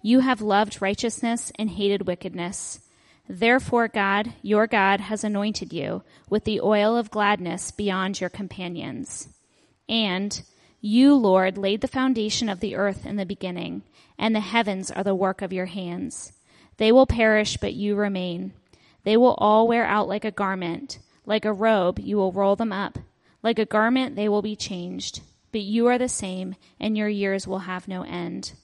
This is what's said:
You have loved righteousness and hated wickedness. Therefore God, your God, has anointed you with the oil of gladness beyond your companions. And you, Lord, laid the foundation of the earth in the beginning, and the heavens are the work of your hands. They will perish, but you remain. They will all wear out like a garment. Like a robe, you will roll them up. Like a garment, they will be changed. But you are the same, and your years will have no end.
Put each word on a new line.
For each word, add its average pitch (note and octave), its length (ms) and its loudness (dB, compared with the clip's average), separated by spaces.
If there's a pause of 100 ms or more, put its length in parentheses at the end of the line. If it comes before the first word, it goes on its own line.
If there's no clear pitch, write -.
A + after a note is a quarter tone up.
You A#3+ 180 6
have B3+ 220 2
loved G#3 400 0
righteousness A3+ 760 -2
and G#3+ 120 -2
hated G3 380 0
wickedness. F3+ 760 -8 (480)
Therefore A#3 580 2
God, G#3 540 0
your G#3 260 2
God, G3 320 4
has G#3 240 -4
anointed G#3 480 -4
you E3 320 -6 (260)
with G#3+ 140 0
the G#3+ 160 -2
oil G#3+ 380 4
of A3 120 -2
gladness G3 640 -2
beyond F#3+ 480 -4
your F3+ 100 -4
companions. - 1000 -10 (580)
And G3+ 540 -2 (400)
you, B3 340 6
Lord, F#3+ 420 4
laid G3 220 0
the B3+ 80 -4
foundation A#3 600 -2
of F#3 100 -6
the G#3 160 -4
earth G3 300 -2
in G3+ 100 -8
the G3+ 100 -4
beginning, F3+ 580 -8 (340)
and A3 180 0
the G#3+ 60 0
heavens G3 500 -2
are F#3+ 140 -4
the G3 100 2
work F#3+ 260 -2
of F#3 120 -6
your F#3 140 -4
hands. F3+ 680 -10 (420)
They A3 160 4
will C4 160 8
perish, A3 480 2
but - 200 -6
you G3+ 200 -2
remain. F#3+ 560 -4 (540)
They G#3+ 100 4
will A#3+ 200 6
all A3 340 4
wear A#3 160 2
out G#3 240 0
like G#3 160 -4
a F3+ 60 -2
garment. F#3+ 680 -6 (260)
Like G#3+ 200 -2
a G#3+ 80 2
robe, G3 440 2
you G3+ 200 -4
will F#3+ 160 2
roll G3 240 2
them A3 160 -2
up. G3 260 -6 (440)
Like A3+ 140 2
a G#3+ 80 2
garment, A#3+ 500 2
they G#3 140 -2
will G#3 140 2
be G#3+ 120 -6
changed. F3+ 680 -10 (300)
But A3 100 -4
you A3 260 2
are B3 100 4
the B3+ 100 0
same, F#3 460 -6 (260)
and G#3+ 160 -2
your G#3+ 140 0
years G3 380 -2
will F#3+ 180 -6
have F#3 220 -8
no F#3 160 -8
end. F3 500 -8 (100)